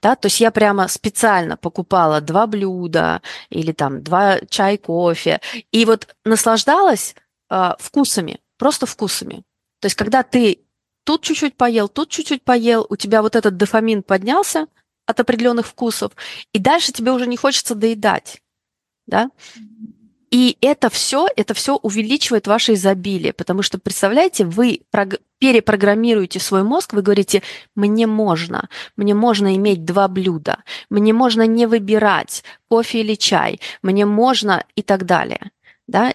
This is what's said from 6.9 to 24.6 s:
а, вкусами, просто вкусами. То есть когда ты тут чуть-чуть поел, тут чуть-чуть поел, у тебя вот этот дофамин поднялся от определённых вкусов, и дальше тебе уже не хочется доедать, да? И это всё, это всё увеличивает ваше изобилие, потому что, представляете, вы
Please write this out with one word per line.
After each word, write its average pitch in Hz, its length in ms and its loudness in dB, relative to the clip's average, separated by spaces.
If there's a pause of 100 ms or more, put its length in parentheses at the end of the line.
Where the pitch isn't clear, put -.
а, 180 300 0
вкусами, - 600 -2 (180)
просто - 280 -2
вкусами. - 580 -8 (380)
То 202 60 -2
есть 190 80 -4
когда 220 280 0
ты 233 360 2 (460)
тут 320 160 -2
чуть-чуть 302 340 -4
поел, 226 320 0
тут 285 220 -6
чуть-чуть - 340 -6
поел, 233 460 2
у 202 60 -4
тебя 214 260 2
вот 214 140 0
этот 214 220 0
дофамин 214 460 0
поднялся 285 640 -2 (400)
от - 120 -4
определённых 240 480 0
вкусов, - 440 -6 (420)
и 208 60 -2
дальше 269 320 2
тебе 240 200 -2
уже 247 160 0
не 247 100 -4
хочется 277 380 -2
доедать, 214 680 -2 (640)
да? 220 220 0 (1000)
И 247 300 2
это 262 280 2
всё, - 380 -2 (100)
это 214 160 -2
всё 269 220 -2
увеличивает 220 720 -2
ваше 208 260 2
изобилие, 190 580 0
потому 185 300 -4
что, - 160 -4
представляете, 220 680 0
вы 196 380 0 (100)